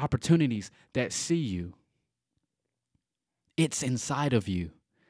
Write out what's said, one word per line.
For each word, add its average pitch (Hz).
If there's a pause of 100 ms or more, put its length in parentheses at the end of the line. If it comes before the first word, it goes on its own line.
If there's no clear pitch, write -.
opportunities 135 (240)
that 127
see -
you. 92 (1800)
It's 160
inside 135
of 107
you. 90 (400)